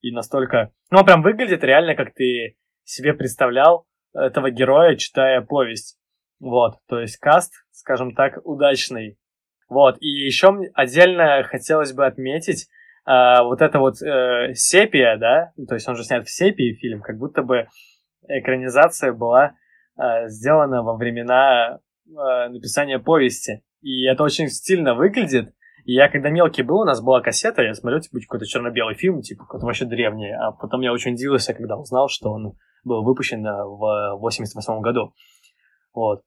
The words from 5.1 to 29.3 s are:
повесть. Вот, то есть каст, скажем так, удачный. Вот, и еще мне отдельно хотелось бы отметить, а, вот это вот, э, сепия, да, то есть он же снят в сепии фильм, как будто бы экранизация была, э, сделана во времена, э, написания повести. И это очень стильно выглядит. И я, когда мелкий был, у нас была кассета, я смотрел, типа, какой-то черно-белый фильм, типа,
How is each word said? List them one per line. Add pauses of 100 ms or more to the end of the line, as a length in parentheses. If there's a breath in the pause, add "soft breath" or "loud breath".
повесть. (420)
Вот, (120)
то
есть
каст, (180)
скажем
так,
удачный. (520)
Вот,
и
еще
мне
отдельно
хотелось
бы
отметить, (380 soft breath)
а,
вот
это
вот,
э,
сепия,
да, (160)
то
есть
он
же
снят
в
сепии
фильм,
как
будто
бы (600 soft breath)
экранизация
была, (440)
э,
сделана
во
времена, (260)
э,
написания
повести. (180)
И
это
очень
стильно
выглядит. (320 soft breath)
И
я,
когда
мелкий
был,
у
нас
была
кассета,
я
смотрел,
типа,
какой-то
черно-белый
фильм,
типа,